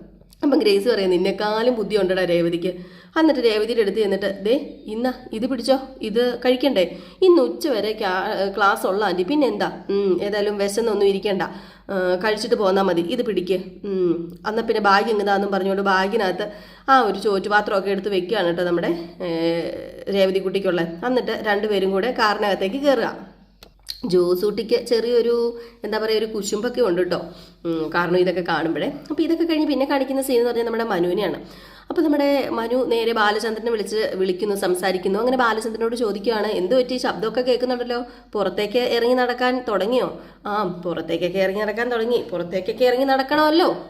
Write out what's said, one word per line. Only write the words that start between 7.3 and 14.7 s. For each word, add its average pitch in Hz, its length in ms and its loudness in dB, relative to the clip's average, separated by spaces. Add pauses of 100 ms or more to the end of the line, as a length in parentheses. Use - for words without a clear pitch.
ഉച്ച 320 260 -2
വരെ 220 240 0
ക്യാ-, 190 640 -2
ക്ലാസ് 214 300 2
ഉള്ള 202 180 0
ആൻറ്റി, 180 180 2
പിന്നെ 285 240 2
എന്താ? 208 260 -2 (180)
ഉം, 196 320 2
ഏതായാലും 208 360 -2
വിശന്നൊന്നും 202 480 0
ഇരിക്കണ്ട, 196 360 0 (480)
ആ, 196 60 -2 (280)
കഴിച്ചിട്ട് 214 300 0
പോന്നാൽ 196 280 4
മതി, 175 180 2
ഇത് 226 260 0
പിടിക്ക്. 185 320 0 (260)
ഉം, 175 540 -2 (100)
എന്നാൽ 220 140 -2
പിന്നെ 220 180 -2